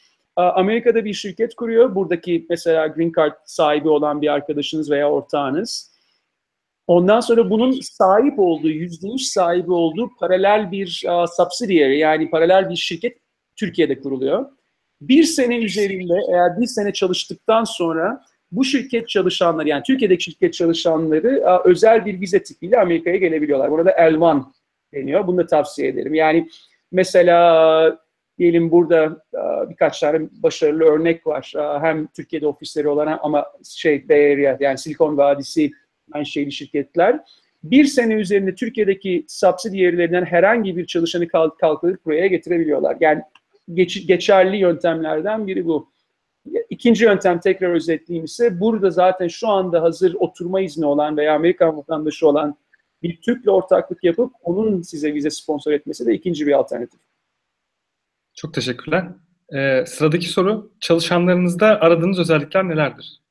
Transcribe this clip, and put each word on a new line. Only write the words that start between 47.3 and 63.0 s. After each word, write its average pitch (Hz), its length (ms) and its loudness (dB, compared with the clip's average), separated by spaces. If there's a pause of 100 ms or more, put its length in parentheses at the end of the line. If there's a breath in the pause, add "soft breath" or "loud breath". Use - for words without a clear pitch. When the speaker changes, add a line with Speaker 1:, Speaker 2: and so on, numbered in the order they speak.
Speaker 1:
tekrar 185 300 -2
özetleyeyim 165 540 -4
ise, 185 360 -2
burada 202 300 0
zaten 180 380 2
şu 220 200 -8
anda 185 340 0
hazır 170 320 0
oturma 180 460 -4
izni 156 260 -4
olan 147 300 0
veya 151 180 0
Amerikan 160 420 0
vatandaşı 156 520 -2
olan 147 280 0 (460)
bir 170 180 -8
Türk'le 247 280 -4
ortaklık 185 560 0
yapıp 185 280 0 (100)
onun 190 400 -2
size 151 320 -6
vize 147 160 -4
sponsor 151 420 -6
etmesi 151 340 -6
de 226 80 2
ikinci 156 320 -4
bir 143 60 2
alternatif. - 480 -4 (1300)
Speaker 2:
Çok - 200 -14
teşekkürler. 135 500 -4 (500)
Ee, 135 320 0
sıradaki 165 420 -2
soru, 202 520 -2
çalışanlarınızda 180 1000 2
aradığınız 170 380 2
özellikler 160 500 0
nelerdir? 151 520 -6 (100)